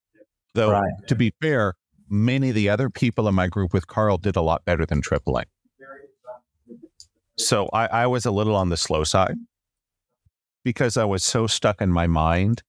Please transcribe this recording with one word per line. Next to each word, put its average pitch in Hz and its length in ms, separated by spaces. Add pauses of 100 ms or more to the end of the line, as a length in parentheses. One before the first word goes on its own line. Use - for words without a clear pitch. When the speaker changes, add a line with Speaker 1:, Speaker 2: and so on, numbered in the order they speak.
(560)
Speaker 1:
Though, 107 160
Speaker 2:
Right. 98 360
Speaker 1:
to 127 80
be 113 260
fair, 120 340 (340)
many 123 400
of 117 60
the 104 140
other 117 200
people 113 380
in 98 80
my 92 120
group 90 260
with 95 120
Carl 107 320
did 92 180
a 90 60
lot 80 240
better 82 200
than 76 160
tripling. 69 440 (1900)
So 104 340
I, 113 160
I 117 200
was 123 180
a 120 60
little 107 240
on 95 140
the 85 80
slow 78 260
side 95 320 (1300)
because 123 340
I 113 80
was 98 180
so 113 240
stuck - 340
in 95 100
my 87 160
mind. 85 600